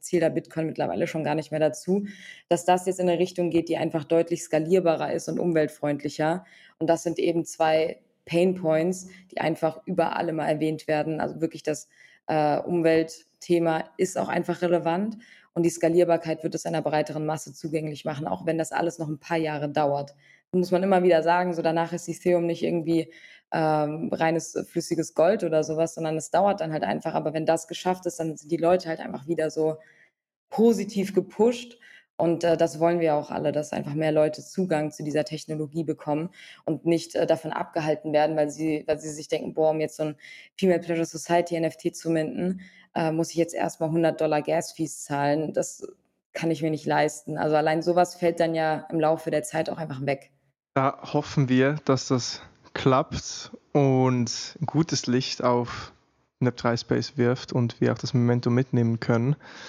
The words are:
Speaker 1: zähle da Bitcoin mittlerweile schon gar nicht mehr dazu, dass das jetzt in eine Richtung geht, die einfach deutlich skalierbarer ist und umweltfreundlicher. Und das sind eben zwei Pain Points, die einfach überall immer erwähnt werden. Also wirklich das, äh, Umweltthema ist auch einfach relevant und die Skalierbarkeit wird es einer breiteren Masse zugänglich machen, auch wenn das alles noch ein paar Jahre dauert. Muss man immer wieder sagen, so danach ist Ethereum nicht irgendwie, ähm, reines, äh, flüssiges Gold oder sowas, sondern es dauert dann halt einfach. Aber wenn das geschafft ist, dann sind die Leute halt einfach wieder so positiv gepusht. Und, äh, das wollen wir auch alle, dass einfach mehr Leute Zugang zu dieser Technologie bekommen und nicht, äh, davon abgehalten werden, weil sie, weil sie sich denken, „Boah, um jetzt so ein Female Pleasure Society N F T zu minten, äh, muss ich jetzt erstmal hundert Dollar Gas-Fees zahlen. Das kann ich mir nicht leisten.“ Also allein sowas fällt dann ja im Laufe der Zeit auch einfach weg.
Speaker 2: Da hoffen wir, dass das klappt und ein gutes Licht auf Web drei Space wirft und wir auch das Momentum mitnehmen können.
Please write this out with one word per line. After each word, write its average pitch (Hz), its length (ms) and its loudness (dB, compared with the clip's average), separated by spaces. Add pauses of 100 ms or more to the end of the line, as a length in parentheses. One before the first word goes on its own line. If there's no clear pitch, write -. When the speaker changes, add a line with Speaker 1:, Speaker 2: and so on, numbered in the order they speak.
Speaker 1:
zähle 170 220 0
da 160 60 4
Bitcoin 160 380 -4
mittlerweile 135 400 -2
schon 160 180 -4
gar 151 100 0
nicht 156 160 -4
mehr 156 100 -2
dazu, 175 440 0 (440)
dass 170 180 2
das 180 180 4
jetzt 185 160 -2
in 180 80 2
eine 170 100 2
Richtung 175 300 0
geht, 165 220 0
die - 80 -2
einfach 160 260 -2
deutlich 165 380 0
skalierbarer 160 720 0
ist 165 140 -6
und 165 100 -4
umweltfreundlicher. 156 1080 -2 (340)
Und 160 120 0
das 165 120 2
sind 165 160 -2
eben 170 280 0
zwei 160 560 0 (240)
Pain 180 280 2
Points, 175 540 0 (240)
die - 80 -6
einfach 160 460 -2
überall 175 420 0
immer 156 180 -2
erwähnt 156 400 0
werden. 156 340 0
Also 151 200 -4
wirklich 160 220 -4
das, - 260 -6 (380)
äh, 151 320 2
Umweltthema 165 1300 2 (120)
ist 185 220 0
auch 196 100 -2
einfach 175 320 -2
relevant 175 560 0 (380)
und 175 80 0
die 165 80 4
Skalierbarkeit 165 720 2
wird 165 120 -4
es 160 120 -8
einer 165 160 -2
breiteren 151 420 -2
Masse 156 300 -6
zugänglich 156 500 -6
machen, 151 220 -6
auch - 180 -6
wenn 160 140 0
das 160 140 -4
alles 165 260 -2
noch 156 100 -6
ein 151 120 -6
paar 170 180 -4
Jahre 151 320 -4
dauert. 143 440 -2 (380)
Muss 180 180 0
man 180 140 2
immer 190 180 4
wieder 170 220 6
sagen, 180 280 2
so 165 100 -4
danach 165 300 0
ist 170 160 -8
Ethereum 170 380 0
nicht 170 160 -2
irgendwie, 165 500 0 (400)
ähm, 156 600 0
reines, 165 420 0
äh, - 80 -4
flüssiges 165 520 -4
Gold 185 280 4
oder 156 220 2
sowas, 160 320 -2
sondern 160 200 -2
es 151 140 -6
dauert 196 300 2
dann 160 120 -4
halt 143 120 -2
einfach. - 300 -4
Aber 156 200 -2
wenn 160 100 -2
das 160 220 2
geschafft 180 400 -4
ist, 175 140 -6
dann 160 160 -4
sind - 160 -8
die 170 40 -2
Leute 170 320 2
halt 160 120 -6
einfach 143 260 -10
wieder 156 240 -2
so 156 280 -2 (720)
positiv 202 640 2
gepusht. 220 640 0 (400)
Und, 170 280 0
äh, 170 120 4
das 165 220 0
wollen 170 220 2
wir 156 160 2
auch 147 160 -4
alle, - 180 -2
dass 147 220 -4
einfach 147 220 -6
mehr 156 180 0
Leute 151 320 2
Zugang 156 480 -2
zu - 100 -12
dieser 147 220 0
Technologie 156 580 -6
bekommen 151 480 -4 (340)
und 156 220 -2
nicht, 165 300 0
äh, 170 100 2
davon 160 240 0
abgehalten 156 640 -2
werden, 151 240 4
weil 151 120 2
sie, 151 380 -2
weil 151 140 0
sie 156 100 -10
sich 147 160 -12
denken, 147 280 -4
„Boah, 156 160 4
um 156 100 0
jetzt 151 160 -4
so 156 80 -4
ein 151 120 -6 (400)
Female 180 220 4
Pleasure 170 260 -2
Society 170 520 0
N 165 80 0
F 156 140 -2
T 175 120 -4
zu - 200 -8
minten, 170 500 -2 (340)
äh, 160 160 0
muss 160 200 0
ich - 60 -6
jetzt 165 200 0
erstmal 160 340 -4
hundert 160 300 2
Dollar 151 220 2
Gas-Fees 156 600 -4
zahlen. 147 500 0
Das - 320 -4 (480)
kann 165 200 0
ich 156 100 -2
mir 160 80 0
nicht 156 160 -4
leisten.“ 151 520 0
Also 151 180 2
allein 156 260 2
sowas 175 320 4
fällt 170 240 0
dann 165 160 2
ja 156 380 0
im 165 80 0
Laufe 156 320 2
der 151 100 0
Zeit 160 260 -4
auch 143 100 -6
einfach 143 280 -6
weg. 139 240 -4 (460)
Speaker 2:
Da 135 220 2 (140)
hoffen 143 360 0
wir, 131 360 4
dass - 240 2
das - 340 -2 (300)
klappt - 800 0 (180)
und 127 920 2
ein 156 60 -4
gutes - 400 0
Licht 127 380 -2
auf 123 480 0 (480)
Web 123 160 2
drei 117 200 0
Space 120 400 -2
wirft 123 360 0
und 120 280 0
wir 120 120 2
auch 117 60 -2
das - 140 -8
Momentum 120 440 2
mitnehmen 117 420 2
können. 120 380 2 (320)